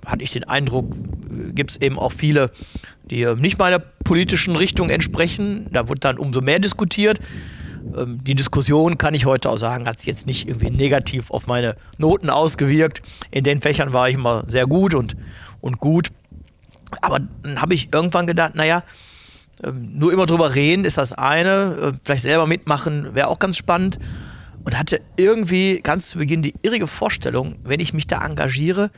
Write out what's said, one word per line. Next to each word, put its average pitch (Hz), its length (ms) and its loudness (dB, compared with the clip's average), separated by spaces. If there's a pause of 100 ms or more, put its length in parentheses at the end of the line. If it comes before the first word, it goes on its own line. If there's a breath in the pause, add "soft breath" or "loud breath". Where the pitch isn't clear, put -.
hatte 120 180 -4
ich 127 80 -6
den - 140 -6
Eindruck, 131 500 -2
äh, - 560 -10
gibt's - 240 -4
eben 135 240 0
auch 123 140 -2
viele, 147 380 2 (600 loud breath)
die, 120 100 -2
äh, 117 140 2
nicht 185 240 0
meiner 180 200 4
politischen 175 760 0
Richtung 175 340 0
entsprechen. 180 840 -2
Da 120 180 0
wurde 139 100 -4
dann 131 180 0
umso 131 220 -2
mehr 143 200 2
diskutiert. 208 600 0 (760 loud breath)
Ähm, 123 280 -6
die 135 100 -2
Diskussion, 147 640 2
kann 156 160 0
ich 135 120 2
heute 135 240 2
auch 113 80 -2
sagen, 120 300 -2
hat 113 120 -4
sich - 80 -8
jetzt - 180 -6
nicht 131 220 -4
irgendwie 117 220 -2
negativ 131 640 0
auf - 160 -4
meine 120 280 0 (220 loud breath)
Noten 160 320 2
ausgewirkt. 151 720 2 (280 loud breath)
In 135 140 0
den 143 160 4
Fächern 143 320 0
war 127 160 4
ich 127 80 2
immer 120 320 0
sehr 127 200 2
gut 175 280 4
und, 123 220 -2 (420 loud breath)
und 123 200 -4
gut. 160 320 2 (920)
Aber 139 180 2 (240)
dann 139 180 -4
habe 170 120 2
ich 147 200 -2
irgendwann 175 320 2
gedacht, 170 300 2
na 156 100 2
ja, 170 180 2 (800 loud breath)
ähm, 123 320 -8
nur 156 180 4
immer 185 120 4
drüber 160 300 2
reden 160 300 4
ist - 120 0
das 127 140 0
eine, 175 640 2
äh, 151 160 -2 (100)
vielleicht 135 220 0
selber 151 240 4
mitmachen 147 680 -2
wäre 147 120 2
auch - 120 -2
ganz 190 180 0
spannend. 185 420 0 (640 loud breath)
Und 120 160 -2
hatte - 220 0 (160)
irgendwie 190 640 4
ganz 170 260 -2
zu - 120 -6
Beginn 160 220 0
die 143 200 -2
irrige 214 260 0
Vorstellung, 135 800 -4
wenn 143 160 -2
ich 156 120 -4
mich 151 140 -4
da - 180 -2
engagiere, 151 720 0